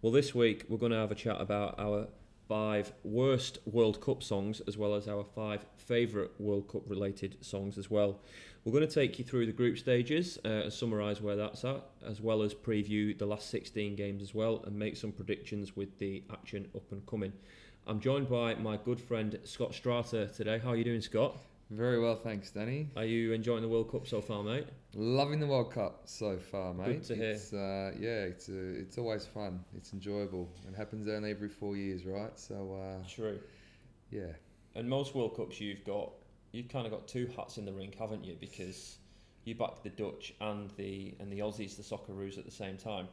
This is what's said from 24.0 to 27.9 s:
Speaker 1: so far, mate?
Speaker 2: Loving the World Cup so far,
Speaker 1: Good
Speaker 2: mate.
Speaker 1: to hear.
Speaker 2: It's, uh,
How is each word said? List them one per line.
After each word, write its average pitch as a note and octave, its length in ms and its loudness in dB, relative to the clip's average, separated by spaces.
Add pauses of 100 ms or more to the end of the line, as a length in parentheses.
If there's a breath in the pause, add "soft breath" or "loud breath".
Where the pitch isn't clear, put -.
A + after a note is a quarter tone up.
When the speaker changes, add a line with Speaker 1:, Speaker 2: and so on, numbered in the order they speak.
Speaker 1:
so G#2+ 140 0
far, G#2 220 -4
mate? A#2+ 240 0 (280)
Speaker 2:
Loving C3+ 460 4
the D3 60 2
World C3 260 4
Cup - 320 -2
so G2+ 320 -2
far, F#2 380 -4
Speaker 1:
Good F2+ 120 -2
Speaker 2:
mate. - 180 0
Speaker 1:
to A#2+ 100 -2
hear. A2 160 0
Speaker 2:
It's, G#2 240 -6
uh, G2 440 -2